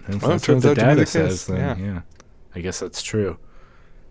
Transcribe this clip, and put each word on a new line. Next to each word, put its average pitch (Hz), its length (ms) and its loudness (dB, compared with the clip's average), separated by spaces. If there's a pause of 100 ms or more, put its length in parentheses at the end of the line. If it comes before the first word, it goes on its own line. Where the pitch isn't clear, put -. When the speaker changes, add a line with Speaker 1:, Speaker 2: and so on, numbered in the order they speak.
Speaker 1:
If 101 160 -4
Speaker 2:
Well, 123 80 2
it 170 40 4
Speaker 1:
that's 170 100 -4
Speaker 2:
turns 131 200 4
Speaker 1:
what 147 120 6
the 110 100 2
Speaker 2:
out 143 100 6
to - 0 -
be 135 40 4
Speaker 1:
data - 0 -
Speaker 2:
the - 40 -
case. - 60 -10
Speaker 1:
says, 147 360 -2
then 92 120 -2 (220)
Speaker 2:
Yeah. 95 40 -8 (100)
Speaker 1:
yeah, 87 60 -8 (540)
I 92 60 -10
guess 87 200 -8
that's - 220 -10
true. 98 360 -2 (720)